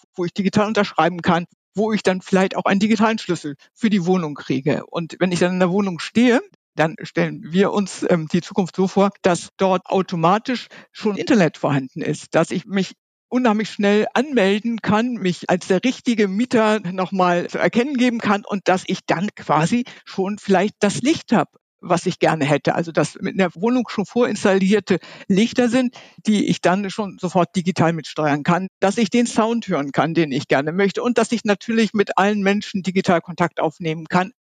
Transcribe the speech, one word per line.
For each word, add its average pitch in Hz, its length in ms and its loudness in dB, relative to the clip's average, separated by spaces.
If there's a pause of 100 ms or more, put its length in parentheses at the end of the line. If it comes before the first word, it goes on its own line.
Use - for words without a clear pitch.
(160)
wo 175 100 -4
ich 175 80 -6
digital 202 320 0
unterschreiben 180 560 0
kann, 170 240 2 (300)
wo 214 180 0
ich 202 80 -2
dann 185 200 2
vielleicht 190 340 0
auch 190 100 -4
einen 196 140 2
digitalen 220 400 2
Schlüssel 151 380 -6 (180)
für 220 160 0
die 185 160 2
Wohnung 180 260 0
kriege. 135 540 -2
Und - 320 -8
wenn 185 120 0
ich 175 80 -2
dann 180 140 2
in 185 60 -2
der 180 100 2
Wohnung 185 300 -2
stehe, 240 420 4 (360)
dann 156 260 0
stellen 160 420 -4
wir 185 260 2
uns, - 380 -4
ähm, 160 180 2
die 175 140 0
Zukunft - 340 -4
so 185 140 0
vor, 196 220 2 (100)
dass 175 340 0
dort 185 300 0
automatisch 190 800 0 (240)
schon 208 240 -4
Internet 208 420 2
vorhanden 143 440 -2
ist, - 340 -6
dass 160 160 2
ich 180 140 -4
mich 190 300 -4 (340)
unheimlich 220 400 0
schnell 208 440 2
anmelden 226 680 0
kann, 220 320 0
mich 185 360 -4
als 180 180 -2
der 185 180 2
richtige 233 420 0
Mieter 214 540 0
nochmal 180 680 0
zu - 120 -6
erkennen 240 360 0
geben 240 240 0
kann 202 260 0
und 202 220 -4
dass 185 200 2
ich - 180 -4
dann 170 300 -2
quasi 170 500 0 (180)
schon 196 340 -6
vielleicht 196 420 0
das 208 220 0
Licht 294 300 -2
habe, 196 180 2 (300)
was - 280 -2
ich 185 120 -4
gerne 160 240 2
hätte. 147 320 0
Also 165 160 -4
dass 185 300 -2
mit 185 180 -6
einer 185 160 0
Wohnung 233 320 -2
schon - 180 -4
vorinstallierte 202 920 0 (300)
Lichter 233 400 2
sind, 247 260 0 (320)
die 208 200 2
ich - 120 -2
dann 190 300 0
schon 196 300 -8
sofort 175 360 0
digital 170 380 0
mitsteuern 151 500 -2
kann, 175 240 0 (140)
dass 196 160 0
ich 233 120 2
den 240 180 2
Sound 226 420 0
hören 143 240 -2
kann, 160 200 0
den 156 200 2
ich 151 160 -4
gerne 151 240 0
möchte 196 280 0
und 240 160 0
dass 226 140 2
ich 226 140 -4
natürlich 220 480 0
mit 202 240 0
allen 202 240 2
Menschen 196 420 -2
digital 180 380 0
Kontakt 170 400 -4
aufnehmen 160 460 -4
kann. 185 260 -2 (240)